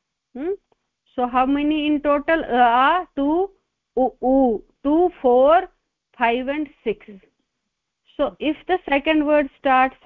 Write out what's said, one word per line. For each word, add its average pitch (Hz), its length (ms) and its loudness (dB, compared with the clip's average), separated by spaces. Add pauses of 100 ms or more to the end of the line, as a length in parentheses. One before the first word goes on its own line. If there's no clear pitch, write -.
(340)
Hmm? 302 180 -8 (640)
So 247 120 -2
how 247 180 0
many 294 420 -2
in 302 140 -2
total? 294 440 -2
A, 247 180 0
a, 269 520 2
two, 320 360 -2 (460)
u, 254 160 0 (100)
u, 254 400 2 (200)
two, 330 280 2 (100)
four, 277 480 4 (480)
five, 247 320 -2
and 294 200 -6 (140)
six. 214 240 -8 (1120)
So 285 220 -4
if 285 180 -4 (120)
the 359 100 0 (100)
second 285 380 0
word 294 320 0
starts 262 480 0